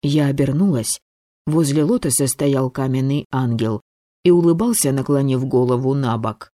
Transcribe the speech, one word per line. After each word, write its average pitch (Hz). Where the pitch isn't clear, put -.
Я 147
обернулась. 139
Возле 151
Лотоса 147
стоял 131
каменный 135
ангел 117
и 180
улыбался, 175
наклонив 135
голову 127
набок. 117